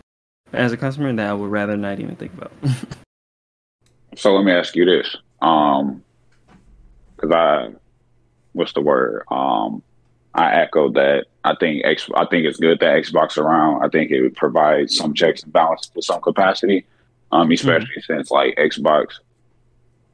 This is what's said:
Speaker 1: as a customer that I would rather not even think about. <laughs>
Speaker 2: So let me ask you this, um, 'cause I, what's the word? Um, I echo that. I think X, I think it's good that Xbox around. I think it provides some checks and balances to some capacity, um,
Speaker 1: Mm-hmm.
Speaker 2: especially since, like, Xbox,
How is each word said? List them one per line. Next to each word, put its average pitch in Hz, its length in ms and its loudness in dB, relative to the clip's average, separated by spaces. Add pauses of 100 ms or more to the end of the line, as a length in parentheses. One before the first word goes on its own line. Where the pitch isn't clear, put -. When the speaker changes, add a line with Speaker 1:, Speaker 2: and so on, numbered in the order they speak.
(540)
Speaker 1:
as 120 180 0
a 117 60 -6
customer 135 360 -6
that 107 160 -4
I 104 40 -4
would 101 180 -6
rather 104 260 -2
not 101 220 -6
even - 160 -10
think - 180 -14
about. - 180 -16 (120)
<laughs> 139 80 0 (1400)
Speaker 2:
So 101 180 2
let 98 120 2
me 92 60 4
ask 87 240 0
you 87 80 2
this, 85 320 2 (280)
um, 71 580 2 (1160)
'cause 78 140 -4
I, 76 380 2 (840)
what's 85 200 -4
the 71 80 -2
word? 65 480 0
Um, 60 540 -4 (500)
I 82 280 2
echo 76 320 2
that. 69 320 2 (180)
I 76 160 0
think 76 260 -2
X, - 300 -2
I 85 100 2
think 82 220 0
it's 73 100 -4
good 82 220 2
that 78 240 4
Xbox 78 340 0
around. 76 480 2
I 73 40 -2
think 78 200 0
it 65 260 0
provides 76 600 2
some 78 160 -4
checks 80 300 0
and 76 100 -8
balances 82 380 0
to 85 100 -8
some 90 200 -4
capacity, 95 640 0 (440)
um, - 120 4
Speaker 1:
Mm-hmm. 120 80 2
Speaker 2:
especially 127 560 0
since, 73 240 -6
like, 67 260 2
Xbox, 76 600 0 (960)